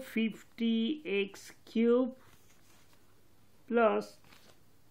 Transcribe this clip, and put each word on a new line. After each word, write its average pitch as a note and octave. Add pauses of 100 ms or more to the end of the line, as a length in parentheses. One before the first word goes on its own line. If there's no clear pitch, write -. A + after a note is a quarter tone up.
फिफ्टी A3+
एक्स G3 (160)
क्यूब A#3+ (1600)
प्लस G#3+ (760)